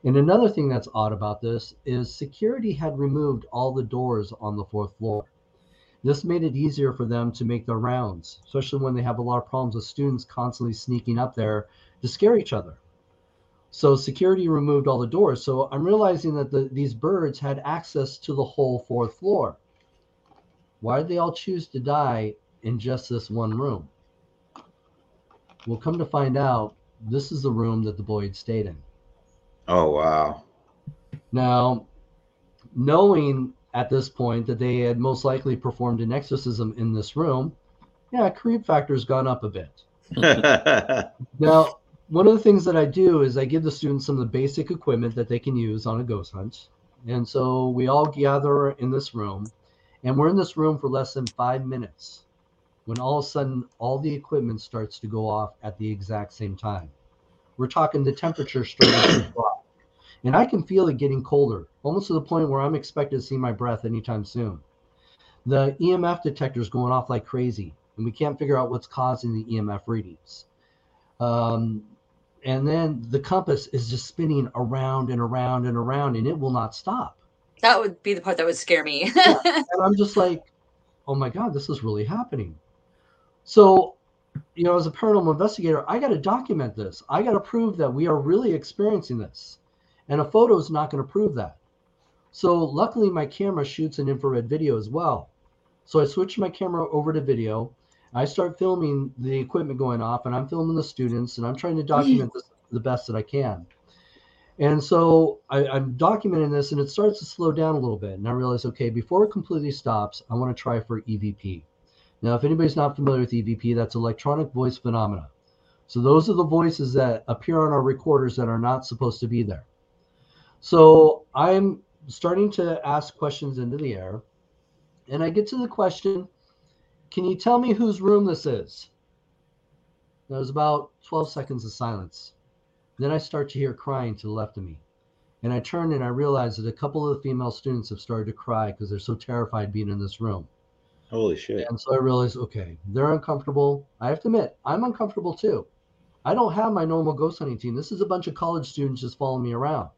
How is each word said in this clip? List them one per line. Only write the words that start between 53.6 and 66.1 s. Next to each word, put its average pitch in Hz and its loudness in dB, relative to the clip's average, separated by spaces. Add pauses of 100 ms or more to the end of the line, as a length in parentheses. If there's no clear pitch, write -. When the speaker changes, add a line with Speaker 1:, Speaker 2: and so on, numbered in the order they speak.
Speaker 1:
all 127 -2
the 147 -2
equipment 127 -4
starts 110 -10
to 113 -10
go 110 -4
off 107 -4 (100)
at 107 -10
the 107 -6
exact 104 -8
same 98 -8
time. 95 -8 (680)
We're 127 -2
talking 156 0
the 135 2
temperature 139 -4
starting - 6
to - -8
drop. - -4 (580)
And 127 2
I 220 6
can 202 -2
feel 185 4
it 135 -2
getting 135 0
colder, 117 2 (160)
almost 185 -2
to 175 -2
the 160 0
point 160 0
where 139 0
I'm 147 0
expected 143 -4
to 127 -2
see 135 -6
my 127 -2
breath 117 -4
anytime 113 -6
soon. 104 -6 (880)
The 139 2
E 175 4
M 175 0
F 175 -2